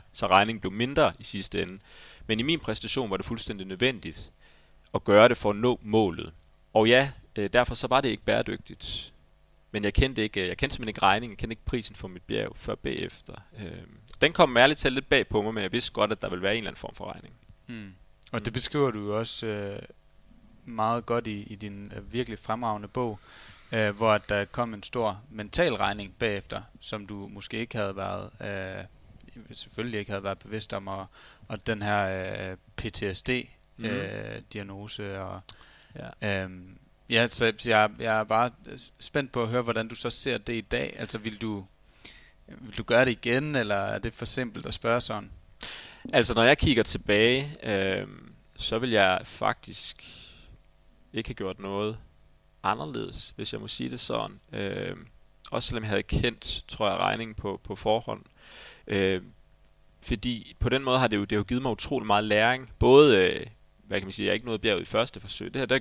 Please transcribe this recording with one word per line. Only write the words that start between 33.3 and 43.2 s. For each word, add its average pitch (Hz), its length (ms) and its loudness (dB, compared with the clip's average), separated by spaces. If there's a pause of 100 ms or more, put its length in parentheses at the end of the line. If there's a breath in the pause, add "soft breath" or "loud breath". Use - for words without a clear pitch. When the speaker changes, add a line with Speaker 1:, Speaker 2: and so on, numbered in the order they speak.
Speaker 1:
Mhm. 113 120 -6
Speaker 2:
øh, 104 520 -6 (120)
diagnose 98 640 -10
og, 92 220 -10 (800 loud breath)
Speaker 1:
Ja. 98 220 -2
Speaker 2:
øhm, 92 340 -14 (320)
ja, 117 180 4
så, 113 300 0
så 120 120 -4
jeg, 107 200 6 (100)
jeg 110 200 0
er 110 40 0
bare 110 280 2 (260)
s-, - 220 -16
spændt 139 320 -4
på 123 120 -2
at 113 60 -2
høre, 120 120 0
hvordan 113 260 -2
du 117 80 -10
så - 140 -6
ser 120 280 -2
det 113 160 -6
i 113 80 -4
dag. - 380 -4
Altså, 113 180 -6
vil 107 240 -8
du, 104 240 -4 (800 loud breath)
vil - 300 -14
du 117 60 -6
gøre 120 220 6
det 127 60 2
igen, 131 440 0